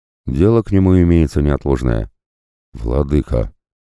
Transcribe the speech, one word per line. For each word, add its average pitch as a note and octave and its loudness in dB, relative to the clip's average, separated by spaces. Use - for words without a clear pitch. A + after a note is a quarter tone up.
Дело G2+ 2
к - -6
нему F#2 4
имеется E2 2
неотложное». B1+ -2
«Владыка!» C2 -4